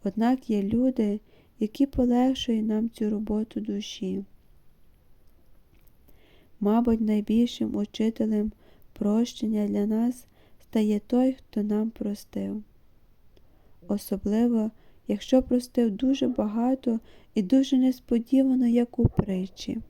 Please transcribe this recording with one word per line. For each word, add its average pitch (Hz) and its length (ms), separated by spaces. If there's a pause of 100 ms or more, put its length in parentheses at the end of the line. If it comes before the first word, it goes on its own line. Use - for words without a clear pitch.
Однак 233 460
є 208 140
люди, 220 560 (400)
які 220 260
полегшують 247 800
нам 220 220
цю 214 200
роботу 214 500
душі. 202 640 (2250)
Мабуть, 226 420
найбільшим 214 760
учителем 214 760 (420)
прощення 214 760
для 202 180
нас 226 420 (340)
стає 214 380
той, 254 340
хто - 300
нам 214 260
простив. 208 720 (1200)
Особливо, 214 840 (360)
якщо 254 360
простив 240 480
дуже 254 360
багато 233 720 (340)
і 220 80
дуже 262 360
несподівано, 254 880
як 240 320
у 233 80
притчі. - 680 (120)